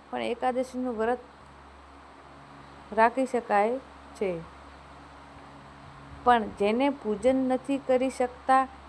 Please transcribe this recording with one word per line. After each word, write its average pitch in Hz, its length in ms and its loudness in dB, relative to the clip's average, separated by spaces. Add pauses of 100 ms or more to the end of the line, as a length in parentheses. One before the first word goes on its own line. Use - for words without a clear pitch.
(100)
પણ 247 120 -6
એકાદશીનું 247 760 -4
વ્રત 226 220 0 (1700)
રાખી 226 340 4
શકાય 226 520 0 (380)
છે. 180 240 -4 (1800)
પણ 240 180 6
જેને 214 480 0
પૂજન 226 460 0
નથી 262 420 -2
કરી 262 320 0
શકતા 262 540 0 (240)